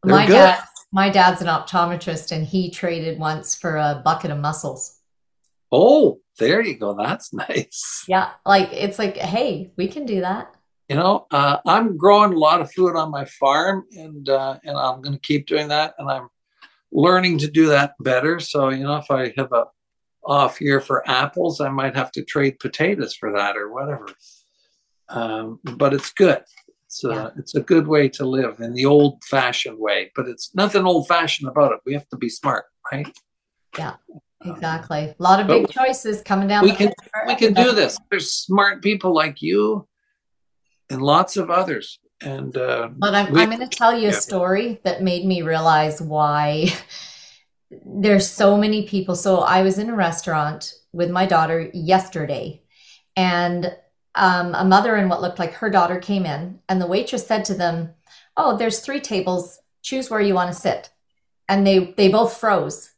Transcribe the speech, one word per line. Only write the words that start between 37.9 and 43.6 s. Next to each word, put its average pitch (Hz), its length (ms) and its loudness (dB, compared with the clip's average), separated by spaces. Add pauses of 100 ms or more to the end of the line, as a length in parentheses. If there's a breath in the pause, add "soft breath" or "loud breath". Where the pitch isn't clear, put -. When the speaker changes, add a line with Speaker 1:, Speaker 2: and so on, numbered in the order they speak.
Speaker 1:
There's 180 220 -4
smart 196 500 0
people 185 320 -2
like 156 280 -2
you 208 440 -2 (1040)
and 131 120 -4
lots 165 340 2
of 170 140 -4
others. 170 480 -4 (240)
And, 135 340 -10
uh, 123 400 -4
Speaker 2:
But 202 180 -2
I'm, 202 180 2
Speaker 1:
we 160 80 6
Speaker 2:
I'm 214 100 4
gonna 240 180 -6